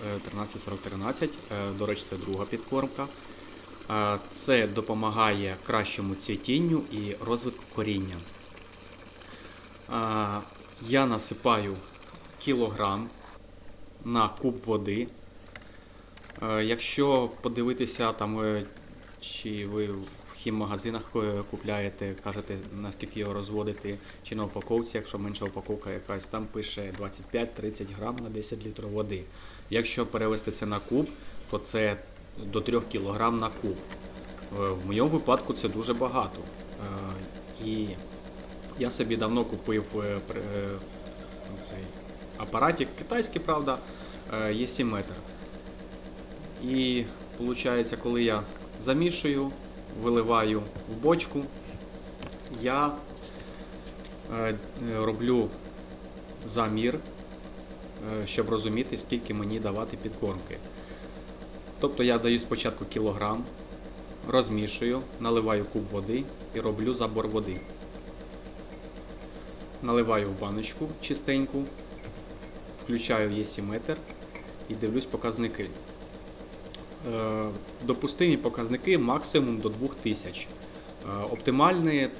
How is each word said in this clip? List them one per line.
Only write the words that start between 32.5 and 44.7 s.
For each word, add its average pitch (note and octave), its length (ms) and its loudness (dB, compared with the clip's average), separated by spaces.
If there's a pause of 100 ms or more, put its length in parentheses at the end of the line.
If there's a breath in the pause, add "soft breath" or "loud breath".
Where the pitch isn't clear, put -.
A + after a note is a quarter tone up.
трьох A#2 280 4
кілограм G#2+ 500 2
на A2 100 2
куб. G2 280 -2
Е, - 920 -4
в F#2 180 0
моєму G#2+ 220 6
випадку B2+ 440 4
це A#2 160 0
дуже A2+ 260 0
багато. B2 460 0
Е, F#2+ 1200 -8
і A2 220 0 (920)
я A#2+ 120 2
собі A2+ 260 2
давно A2+ 280 4
купив, G#2+ 400 2 (120)
е, G2+ 220 2 (100)
при-, G2+ 120 -4
е, G2+ 280 -2 (920)
цей G2 180 -6 (580)
апаратик, - 520 4 (100)
китайський, G3 440 0
правда, C#3+ 360 2 (540 loud breath)
е, G#2+ 220 2
єсіметр. A2 600 0 (1500)